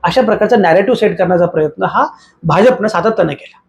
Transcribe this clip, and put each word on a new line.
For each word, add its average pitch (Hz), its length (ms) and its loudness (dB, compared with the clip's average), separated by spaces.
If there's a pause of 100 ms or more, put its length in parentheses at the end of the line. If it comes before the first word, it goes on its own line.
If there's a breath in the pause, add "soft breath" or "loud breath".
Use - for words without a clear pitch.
अशा 175 180 0
प्रकारचा 214 340 0
नॅरेटिव्ह 196 400 2
सेट 208 220 -2
करण्याचा 180 280 0
प्रयत्न 160 380 -4
हा 190 220 -2 (380 loud breath)
भाजपनं 196 440 2
सातत्यानं 185 460 -2
केला - 360 -20